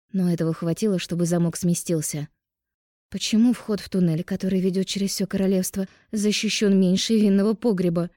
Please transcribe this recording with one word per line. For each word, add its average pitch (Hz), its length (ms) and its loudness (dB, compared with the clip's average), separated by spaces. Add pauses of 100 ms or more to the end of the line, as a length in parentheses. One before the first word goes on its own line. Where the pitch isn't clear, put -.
(140)
но 180 200 0
этого 165 180 -2
хватило, 175 460 -2
чтобы 170 300 -2
замок 170 300 0
сместился. 160 680 -2 (840)
«Почему 226 420 2
вход - 280 -4
в - 60 -16
туннель, 175 360 0
который 190 380 -2
ведет 185 260 0
через 196 240 -4
все 190 160 -4
королевство, 190 600 -2 (240)
защищен 208 680 0
меньше 190 400 2
винного 202 340 4
погреба?» 175 640 0